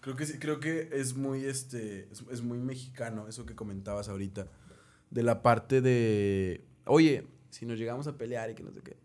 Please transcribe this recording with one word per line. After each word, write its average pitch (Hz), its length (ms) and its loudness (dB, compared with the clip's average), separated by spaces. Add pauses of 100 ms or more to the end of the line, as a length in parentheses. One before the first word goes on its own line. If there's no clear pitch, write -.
Creo 131 140 -6
que 147 100 -2
sí, 147 140 -6
creo 151 200 -2
que 160 340 -2
es 131 220 -2
muy, 135 300 -2
este, 120 680 -6
es, 107 200 -16
es 117 100 -6
muy 120 180 -4
mexicano 120 680 -6
eso 113 180 -12
que 107 100 -12
comentabas 101 540 -6
ahorita. 98 380 -6 (640)
De 120 120 0
la 113 200 4
parte 120 380 6
de, 104 800 4 (220)
"Oye, 147 420 6 (220)
si - 180 -14
nos 117 100 -4
llegamos 120 300 -4
a 143 100 -8
pelear 117 340 -6
y - 40 -10
que - 80 -14
no - 80 -12
sé - 100 -16
qué". - 240 -16